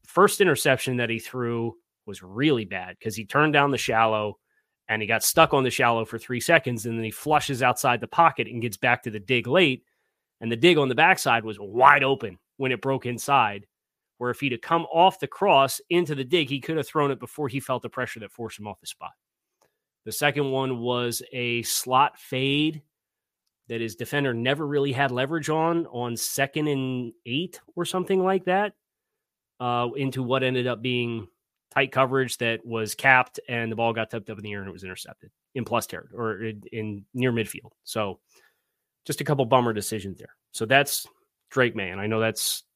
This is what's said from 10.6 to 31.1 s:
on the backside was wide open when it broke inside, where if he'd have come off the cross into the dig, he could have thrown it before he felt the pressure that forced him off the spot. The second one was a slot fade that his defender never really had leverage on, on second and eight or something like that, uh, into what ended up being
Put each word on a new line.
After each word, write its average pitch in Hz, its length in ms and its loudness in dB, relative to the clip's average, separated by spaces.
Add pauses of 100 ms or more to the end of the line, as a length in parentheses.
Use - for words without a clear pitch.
on 143 100 4
the 127 60 0
backside 139 500 4
was 110 160 -8
wide 127 440 6
open 123 340 -2 (200)
when 131 140 -2
it 120 100 -4
broke 135 260 -2
inside, 117 580 0 (520)
where 123 140 -4
if 120 100 -6
he'd 139 100 -2
have 113 100 -6
come 165 300 0
off 170 280 4
the 143 80 -6
cross 170 520 4 (100)
into 170 240 2
the 135 120 -4
dig, 147 240 2
he 139 100 -4
could 160 160 -6
have 147 120 -2
thrown 147 220 0
it 131 100 -2
before 139 280 -8
he 117 120 -4
felt 127 220 -4
the 117 80 -10
pressure 123 300 -8
that 104 120 -14
forced 110 280 -12
him 104 80 -12
off 101 140 -12
the - 40 -20
spot. - 280 -14 (920)
The 147 60 -10
second 143 400 0
one 131 280 -2
was 123 420 -2 (100)
a 120 320 -4
slot 131 540 2
fade 143 640 -2 (840)
that 117 120 -8
his 113 160 -6
defender 139 380 -2
never 131 320 -2
really 143 260 0
had 131 200 0
leverage 139 380 -2
on, 165 380 2
on 120 300 -6
second 139 500 -2
and 131 460 -4 (120)
eight 143 360 -6 (140)
or 175 100 -4
something 185 380 -2
like 185 220 0
that, 190 280 0 (840)
uh, 123 360 -2
into 135 280 -4
what 127 180 0
ended 127 260 0
up 117 140 -4
being 120 460 -4 (440)